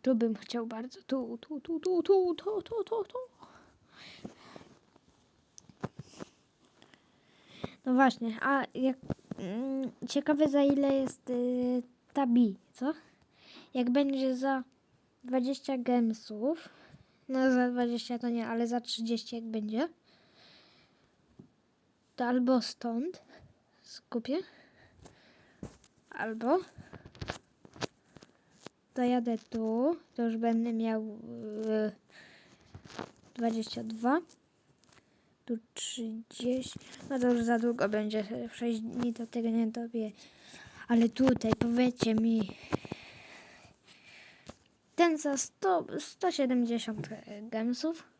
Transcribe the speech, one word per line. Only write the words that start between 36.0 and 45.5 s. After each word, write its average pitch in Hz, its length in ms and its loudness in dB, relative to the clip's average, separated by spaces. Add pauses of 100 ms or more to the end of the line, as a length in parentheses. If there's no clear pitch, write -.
no 277 80 -2
to 247 140 4
już 233 100 4
za 233 160 4
długo 233 300 2
będzie, 214 640 -2
sześć 233 280 -2
dni 240 340 -2
to 233 120 -8
tego 233 220 -2
nie 226 180 2
dobiję. 233 440 -4 (800)
Ale 233 200 6
tutaj, 240 500 2
powiedzcie 240 560 2
mi, 220 360 2 (2500)
ten 330 220 4
za 285 180 -2
sto, 349 500 0 (120)